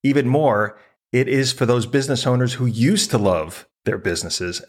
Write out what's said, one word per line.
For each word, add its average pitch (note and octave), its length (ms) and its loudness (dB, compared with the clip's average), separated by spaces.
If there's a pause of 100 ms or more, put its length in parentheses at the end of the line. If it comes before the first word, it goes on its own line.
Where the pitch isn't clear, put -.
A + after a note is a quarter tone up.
Even C#3 240 2
more, B2 520 0 (320)
it B2 160 2
is C3 260 0
for B2+ 120 -2
those A#2+ 220 2
business C3+ 400 0
owners B2+ 260 0
who B2 140 -2
used B2 420 2
to - 80 0
love F2+ 500 -2 (180)
their G2+ 120 -2
businesses F2 720 -4